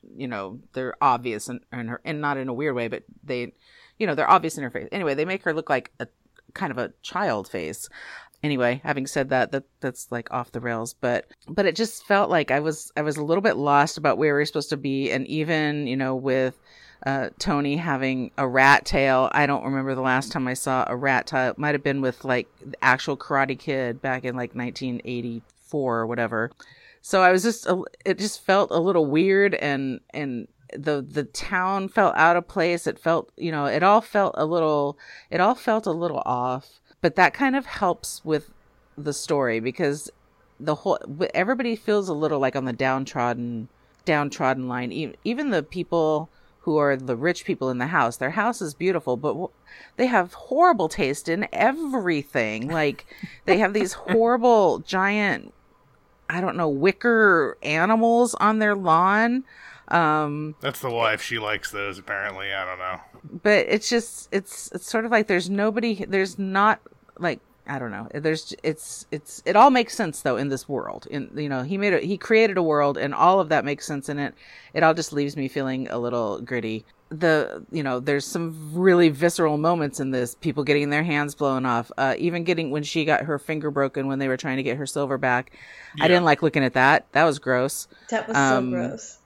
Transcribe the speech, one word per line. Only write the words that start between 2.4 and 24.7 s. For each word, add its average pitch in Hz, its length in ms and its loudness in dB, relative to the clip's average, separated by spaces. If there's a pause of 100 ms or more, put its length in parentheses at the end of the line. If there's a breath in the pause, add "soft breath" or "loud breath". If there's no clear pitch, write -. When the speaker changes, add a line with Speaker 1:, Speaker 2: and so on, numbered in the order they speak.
Speaker 1:
a 123 60 -6
weird 139 200 -4
way, 117 140 -4
but - 160 -8 (180)
they, 123 300 -8 (460 soft breath)
you 214 80 -2
know, - 80 0
they're 143 160 2
obvious 165 260 4
in 143 80 -8
her 120 60 -6
face. - 220 -8
Anyway, 160 220 -2
they 151 120 0
make 185 180 -6
her 170 80 0
look 156 180 -4
like 131 300 0
a 120 60 -8 (480)
kind 185 180 -6
of 117 60 -6
a 113 140 -4 (100)
child 135 460 -4
face. 80 400 -8 (540 loud breath)
Anyway, 131 400 0
having 135 240 -4
said 135 220 -2
that, 127 240 0
that, 135 120 -4 (160)
that's, - 300 -8
like, 120 220 -8
off 120 200 -6
the 120 80 -8
rails, 117 340 -6
but, 120 320 -2 (200)
but 196 200 0
it 165 100 0
just 220 300 -4
felt 202 240 2
like 160 200 2
I 139 100 2
was, 151 360 -4
I 151 60 -2
was 151 160 -2
a 151 40 -4
little 165 200 0
bit - 160 -2
lost 143 400 2
about 143 180 2
where 143 180 2
we 143 60 2
were 147 60 0
supposed 147 240 -6
to 143 80 -4
be, 135 340 -2
and 131 140 -2
even, 151 600 -2
you 123 100 -4
know, 131 200 -2
with, 131 420 0 (480 soft breath)
uh, 135 220 -2 (100)
Tony 143 380 0
having 131 640 -2
a 139 100 0
rat 131 380 6
tail. 131 460 4
I 147 140 4
don't 139 180 0
remember 135 300 -4
the 131 80 -4
last 131 300 0
time 131 160 -4
I 127 60 -2
saw 131 320 0
a 123 100 -4
rat 131 300 0
tail. 127 240 0
It - 80 -10
might 147 160 0
have 143 80 -4
been 139 200 -2
with, 127 220 -4
like, 127 220 0 (180)
the - 180 -12
actual 131 340 2
Karate 135 420 -2
Kid 131 440 -4
back 131 220 -4
in, 127 120 -6
like, 123 180 -8
nineteen 123 520 -8